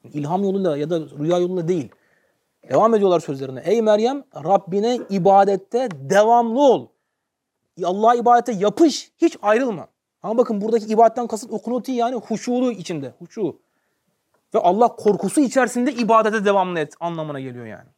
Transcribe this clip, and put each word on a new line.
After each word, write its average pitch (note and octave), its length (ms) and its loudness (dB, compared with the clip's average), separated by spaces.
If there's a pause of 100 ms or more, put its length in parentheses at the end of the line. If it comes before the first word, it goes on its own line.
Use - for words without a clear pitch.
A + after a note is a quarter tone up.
İlham D3+ 400 -6
yoluyla F#3+ 320 -2
ya D3+ 140 -6
da F3 100 -2
rüya D3 380 -4
yoluyla F3+ 300 -4
değil. D#3+ 220 -4 (800)
Devam G3 260 2
ediyorlar F#3+ 260 2
sözlerine. C3+ 440 -10
"Ey A3 180 0
Meryem, A3 420 0 (100)
Rabbine G3 640 0 (120)
ibadette G3 840 2
devamlı A3 680 2
ol. G#3+ 260 4 (960)
Allah'a G#3 300 2
ibadete A#3+ 380 2
yapış, G#3 680 0
hiç - 240 0
ayrılma." G#3+ 460 0 (340)
Ama G#3+ 160 -2
bakın A3+ 220 0
buradaki A3 260 -2
ibadetten A3+ 400 2
kasıt A3 260 -10
ukunuti A#3 400 -6
yani A#3+ 240 -2
huşulu B3 560 -4
içinde, D#3+ 460 -10
huşu. F3 420 -8 (920)
Ve G#3 40 2
Allah G#3 380 2
korkusu G3+ 440 0
içerisinde B3 520 0
ibadete A3 520 2
devamlı F#3+ 340 0
et D3 220 -6
anlamına D#3 400 -8
geliyor B2 260 -14
yani. G#2 320 -18